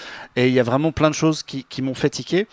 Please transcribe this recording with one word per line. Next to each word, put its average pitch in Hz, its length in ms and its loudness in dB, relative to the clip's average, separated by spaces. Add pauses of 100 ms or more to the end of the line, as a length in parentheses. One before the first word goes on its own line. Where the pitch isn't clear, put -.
(380)
et 127 100 4
il 131 60 2
y 127 80 4
a - 20 4
vraiment 139 300 0
plein 151 160 2
de 151 60 -2
choses 156 280 0
qui, 135 220 -10
qui - 160 -10
m'ont 131 120 -2
fait 143 160 0
tiquer. 175 440 -4